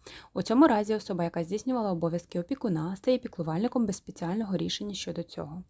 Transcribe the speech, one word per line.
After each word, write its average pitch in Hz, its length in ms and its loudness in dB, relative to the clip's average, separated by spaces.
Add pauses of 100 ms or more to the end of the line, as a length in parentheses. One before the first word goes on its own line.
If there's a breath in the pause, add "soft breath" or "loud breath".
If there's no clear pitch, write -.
(340 loud breath)
У 190 80 0
цьому 247 240 8
разі 214 280 4
особа, 190 300 -2
яка 170 200 0
здійснювала 208 480 -2
обов'язки 170 480 -2
опікуна, 175 560 -2
стає 254 220 2
піклувальником 185 680 0
без 196 100 0
спеціального 190 600 -4
рішення 180 380 -4
щодо 170 280 -6
цього. 165 480 -10